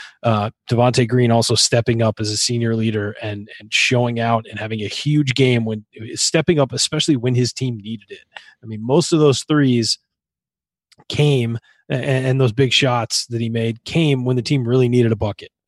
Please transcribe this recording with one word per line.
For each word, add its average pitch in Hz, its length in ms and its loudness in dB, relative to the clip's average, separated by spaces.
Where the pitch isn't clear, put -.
Uh, 107 280 0
Devontae 120 380 2
Green 123 220 2
also 117 240 2
stepping 117 480 0
up 110 180 -2
as 107 100 -4
a 107 60 -4
senior 117 400 -2
leader 107 460 -2
and, 104 260 -10
and 107 140 -12
showing 120 480 0
out 117 300 0
and 107 80 -12
having 110 240 -6
a 101 60 -6
huge 147 460 0
game 123 300 4
when, 107 200 -4
stepping 160 440 2
up, 135 140 2
especially 147 440 0
when 123 180 0
his 120 200 0
team 123 240 -6
needed 104 320 -14
it. 98 140 -20
I 113 40 -20
mean, 110 180 -10
most 147 280 2
of 165 80 4
those 147 240 4
threes 127 540 2
came 123 500 0
a-, 143 60 -4
and, 131 320 -2
and 131 140 2
those 123 120 2
big 127 200 2
shots 123 560 0
that 117 120 -6
he 117 80 -4
made 113 360 -4
came 143 420 0
when 127 100 0
the 123 60 0
team 127 260 -2
really 123 220 2
needed 120 200 4
a 110 60 0
bucket. 104 340 -6